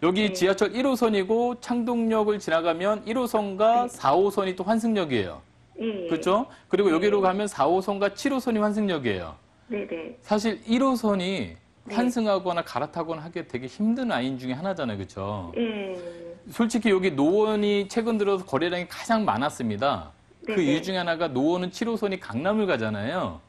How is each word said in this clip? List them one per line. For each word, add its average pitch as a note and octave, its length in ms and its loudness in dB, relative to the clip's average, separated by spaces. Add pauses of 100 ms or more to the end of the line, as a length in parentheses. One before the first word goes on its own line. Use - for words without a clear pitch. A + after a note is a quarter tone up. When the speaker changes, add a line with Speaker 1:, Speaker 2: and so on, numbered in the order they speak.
Speaker 1:
여기 F#3 260 4
Speaker 2:
네. F#3+ 40 -2
Speaker 1:
지하철 F#3+ 420 2
일 B3+ 120 0
호선이고 A#3 720 2
창동역을 A3+ 760 0
지나가면 F3 680 0
일 A3+ 120 -2
호선과 A3 640 2
Speaker 2:
네. B3 60 -2
Speaker 1:
사 C#3+ 240 0
호선이 F#3+ 440 2
또 F#3 80 -4
환승역이에요. F3 760 0 (400)
Speaker 2:
예. G#3 260 -4
Speaker 1:
그렇죠? F3+ 380 0 (220)
그리고 G3 240 4
여기로 G3+ 280 2
Speaker 2:
네. - 80 2
Speaker 1:
가면 G3+ 200 0
사 C3+ 160 0
호선과 G3 500 0
칠 - 180 -2
호선이 B3+ 260 0
환승역이에요. D#3+ 760 0 (340)
Speaker 2:
네네. F#3+ 520 -8
Speaker 1:
사실 G#3+ 460 0
일 A#3+ 160 2
호선이 G3 760 0 (280)
Speaker 2:
네. G#3 100 -10
Speaker 1:
환승하거나 G#3 680 0
갈아타거나 D#3 600 -4
하기 E3+ 240 -10
되게 B2+ 180 -6
힘든 A#3 420 0
라인 C3 300 -2
중에 B2+ 140 -6
하나잖아요. C#3+ 460 -4
그렇죠? F#2+ 580 -6
Speaker 2:
예. G#3 400 -4 (540)
Speaker 1:
솔직히 A3+ 400 0
여기 F#3+ 220 4
노원이 G3+ 760 2
최근 A3+ 300 0
들어서 G3 260 0
거래량이 F3 440 -2
가장 A3 360 0
많았습니다. A2+ 880 0 (320)
그 A3 80 -6
Speaker 2:
네네. G3 120 2
Speaker 1:
이유 D3+ 180 2
중에 F#3 160 -4
하나가 E3+ 300 -2
노원은 E3 420 0
칠 A3+ 180 -4
호선이 G3+ 320 -2
강남을 F#3+ 460 0
가잖아요. A2 840 -2